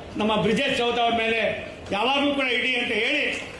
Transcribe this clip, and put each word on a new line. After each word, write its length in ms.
ನಮ್ಮ 180
ಬ್ರಿಜೇಶ್ 420
ಚೌತ್ 220
ಅವ್ರ 160
ಮೇಲೆ 260
ಯಾವಾಗಲೂ 420
ಕೂಡ 140
ಇಡಿ 280
ಅಂತ 160
ಹೇಳಿ, 320